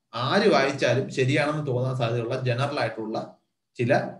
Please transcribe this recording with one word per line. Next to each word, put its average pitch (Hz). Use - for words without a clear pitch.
ആര് 165
വായിച്ചാലും 135
ശരിയാണെന്ന് 147
തോന്നാൻ 127
സാധ്യതയുള്ള 117
general 131
ആയിട്ടുള്ള 113
ചില 127